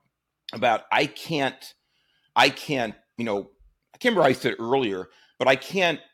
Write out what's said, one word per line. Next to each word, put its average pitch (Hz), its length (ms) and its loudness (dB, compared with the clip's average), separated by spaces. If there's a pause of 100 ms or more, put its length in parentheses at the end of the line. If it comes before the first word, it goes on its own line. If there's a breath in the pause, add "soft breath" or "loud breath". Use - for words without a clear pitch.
(520)
about 113 300 0 (100)
I 127 140 2
can't, - 680 -6 (600)
I 135 140 6
can't, 127 440 -4 (240)
you 120 60 -6
know, 101 280 -4 (420)
I - 60 -20
can't 247 120 2
remember 180 120 4
how 135 40 6
you 131 60 4
said 127 200 -2
it - 60 -10
earlier, 113 480 -2 (320 soft breath)
but 123 80 2
I 135 80 4
can't, 170 440 -2 (140)